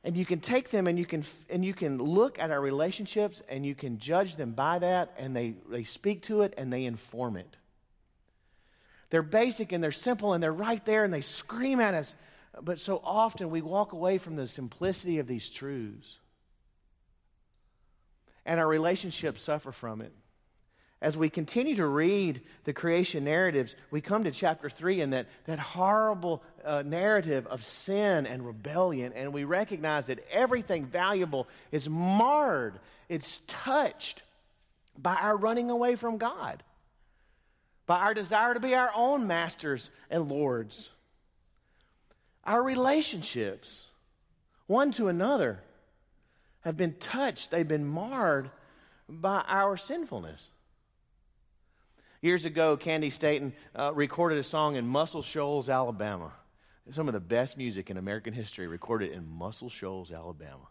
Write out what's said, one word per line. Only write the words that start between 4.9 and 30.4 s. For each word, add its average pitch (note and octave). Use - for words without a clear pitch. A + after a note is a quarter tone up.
and C3
they, A#2+
they A#2+
speak G3
to G#3
it G3+
and C3
they B2+
inform A#2
it. F2
They're D#3+
basic A3
and E3+
they're D3+
simple G#3
and E3+
they're D#3+
right G#3+
there G#3+
and G3
they C#3+
scream B3
at G#3
us. D3+
But D#3+
so F#3+
often G#3+
we D#3+
walk F#3+
away F#3
from E3
the C3+
simplicity E3+
of C3
these A#2+
truths. A#2+
And E3
our D#3+
relationships D#3+
suffer D3+
from A2
it. A2
As D#3
we D#3
continue A#3+
to F#3
read D#3+
the D3+
creation E3+
narratives, D3+
we D3
come G#3
to F3
chapter D#3+
three F3+
and C#3
that, B2+
that D#3
horrible, F#3
uh, D3
narrative D#3+
of B2
sin G3
and B2
rebellion, C3
and C3+
we C#3+
recognize D#3
that B2
everything G#3+